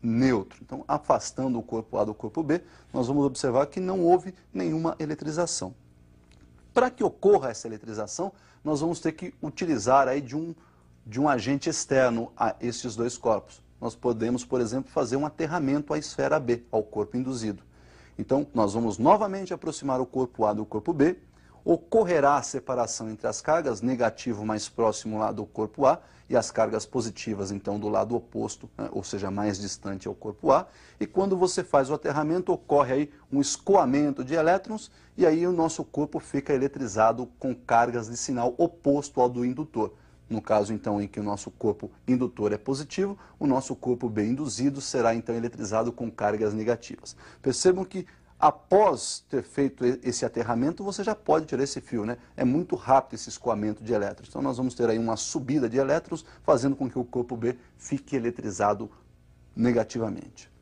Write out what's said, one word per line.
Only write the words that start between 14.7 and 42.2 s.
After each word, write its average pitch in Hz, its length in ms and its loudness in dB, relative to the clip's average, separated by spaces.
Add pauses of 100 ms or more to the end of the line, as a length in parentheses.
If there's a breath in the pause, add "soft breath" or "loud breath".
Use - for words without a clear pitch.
fazer 127 260 -2
um 143 100 -2
aterramento 147 680 -2
à 151 60 -2
esfera 143 420 0
B, 120 320 -2
ao 110 100 0
corpo 107 360 -4
induzido. 117 440 -6 (560 soft breath)
Então, 139 360 0
nós 107 180 2
vamos 110 240 -2
novamente 190 560 2
aproximar 139 480 -4
o 127 60 -2
corpo 123 400 -2
A 104 80 4
do 107 100 -4
corpo 110 300 -4
B, 156 240 4 (440 soft breath)
ocorrerá 170 720 4
a 127 60 0
separação 120 680 -4
entre 110 160 -6
as 110 160 -4
cargas, 147 400 0
negativo 117 640 -2
mais 107 200 -4
próximo 110 520 -2
lá 107 120 0
do 104 140 -6
corpo 107 400 -4
A, 151 160 6 (260 soft breath)
e 127 100 2
as 113 120 2
cargas 110 380 0
positivas, 107 640 -6
então, 101 260 -6
do 107 120 -4
lado 107 260 0
oposto, 113 640 -6
né, 110 140 -6
ou 101 100 -6
seja, 98 300 -6
mais 101 260 -2
distante 98 480 -8
ao 104 80 -6
corpo - 380 0
A, 170 160 4 (320 loud breath)
e 214 40 -2
quando 190 320 0
você 180 280 2
faz 139 260 4
o 151 40 0
aterramento, 156 580 0
ocorre 143 400 2
aí 147 200 0 (200 loud breath)
um 139 80 2
escoamento 143 840 2
de 131 100 -4
elétrons, 185 580 0 (240 soft breath)
e 180 100 6
aí 165 180 4
o 180 80 2
nosso 160 320 0
corpo 147 360 -4
fica - 340 -2
eletrizado 120 720 2 (120)
com 131 140 -4
cargas 117 560 2
de 117 80 -10
sinal 123 400 -2
oposto 143 640 0
ao 123 80 6
do 123 160 -2
indutor. 127 480 -4 (380 soft breath)
No 107 100 -2
caso, 104 320 2
então, 104 280 -2
em 101 80 -4
que 98 100 -10
o 104 60 -4
nosso 104 260 -6
corpo - 400 -4 (160 soft breath)
indutor 123 460 0